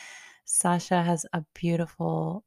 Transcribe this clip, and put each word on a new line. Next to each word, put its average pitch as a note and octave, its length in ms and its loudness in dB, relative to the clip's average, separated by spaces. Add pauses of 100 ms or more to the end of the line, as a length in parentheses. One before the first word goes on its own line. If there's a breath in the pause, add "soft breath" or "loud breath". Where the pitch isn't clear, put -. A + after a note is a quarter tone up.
(460 loud breath)
Sasha F3 580 2
has E3+ 280 0
a E3 220 -4
beautiful, E3 920 -2